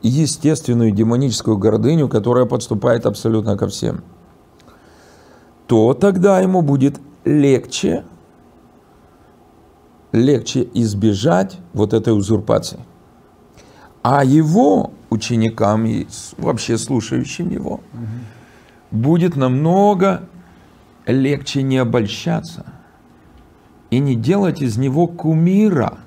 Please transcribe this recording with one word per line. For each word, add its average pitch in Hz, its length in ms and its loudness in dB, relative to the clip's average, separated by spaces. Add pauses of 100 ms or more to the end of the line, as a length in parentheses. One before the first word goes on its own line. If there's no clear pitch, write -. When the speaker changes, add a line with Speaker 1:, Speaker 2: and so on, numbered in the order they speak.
Speaker 1:
естественную 135 880 0
демоническую 113 640 0
гордыню, 110 500 2
которая 120 380 2
подступает 120 600 -2
абсолютно 107 520 -2
ко 101 100 -2
всем, - 340 -6 (1700)
то 117 260 4
тогда 190 460 2
ему 185 220 2
будет 139 380 2 (260)
легче, 139 800 0 (2000)
легче 123 600 0
избежать 113 840 0 (160)
вот 107 200 0
этой 110 220 2
узурпации. 104 640 -2 (1200)
А 139 200 2
его 160 680 2 (180)
ученикам 113 760 0
и 110 240 -4
с-, - 280 -18
вообще - 400 -4
слушающим 127 720 -4
его - 320 -8 (120)
Speaker 2:
Мгм. 117 140 -12 (840)
Speaker 1:
будет 160 440 0
намного 175 920 0 (760)
легче 135 580 -2
не 131 140 0
обольщаться 117 880 -2 (1200)
и 123 100 0
не 139 160 0
делать 165 460 0
из 117 160 -2
него 135 300 0
кумира 170 1000 0